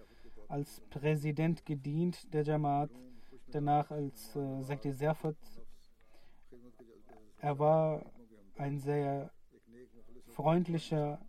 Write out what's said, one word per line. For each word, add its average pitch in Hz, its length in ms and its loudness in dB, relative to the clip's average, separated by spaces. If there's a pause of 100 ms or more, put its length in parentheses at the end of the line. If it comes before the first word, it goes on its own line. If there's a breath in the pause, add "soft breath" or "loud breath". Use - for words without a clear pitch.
(480 loud breath)
als 143 320 -2 (100)
Präsident 151 760 2
gedient 156 720 -2
der 151 80 4
Jamaat, 147 480 2 (580 loud breath)
danach 147 440 4
als, 143 420 -6
äh, 135 280 -2
Sekretär 139 340 -4
Zerfat. 156 400 0 (2000 soft breath)
Er 147 220 -2
war 156 440 6 (520)
ein 143 240 -4
sehr 139 520 -2 (960)
freundlicher, 156 1040 2